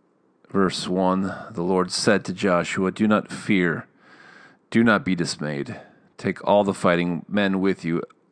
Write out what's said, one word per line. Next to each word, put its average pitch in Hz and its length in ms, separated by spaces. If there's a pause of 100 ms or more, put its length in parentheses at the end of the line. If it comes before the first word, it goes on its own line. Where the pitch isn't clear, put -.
(500)
verse 95 380
one, 92 460 (180)
"The 87 120
Lord 90 280
said 98 340
to 92 80
Joshua, 92 580
'Do 107 160
not 107 240
fear, 87 560 (840)
do 117 140
not 107 220
be 92 80
dismayed. 73 640 (380)
Take - 280
all 104 200
the 98 80
fighting 87 560
men 98 320
with 95 240
you 82 160 (300)